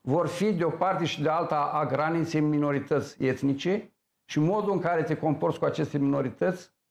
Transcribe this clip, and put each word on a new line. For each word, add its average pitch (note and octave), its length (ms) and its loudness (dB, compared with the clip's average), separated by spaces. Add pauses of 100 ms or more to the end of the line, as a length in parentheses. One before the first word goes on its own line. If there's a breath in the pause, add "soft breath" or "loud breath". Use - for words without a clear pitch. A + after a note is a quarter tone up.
vor D#3 260 0
fi G#3 260 0
de E3+ 100 0
o E3 60 2
parte F3 360 0
și - 160 -4
de D3 80 2
alta D#3 440 0
a D3+ 120 0
graniței D#3 560 0
minorități D3 800 0
etnice C#3 680 0 (340)
și - 140 -2
modul F#3+ 320 2
în F#3+ 80 0
care E3 240 0
te D#3 140 -2
comporți D#3+ 420 0
cu E3 60 0
aceste D3 320 -2
minorități, C#3 760 -2 (180)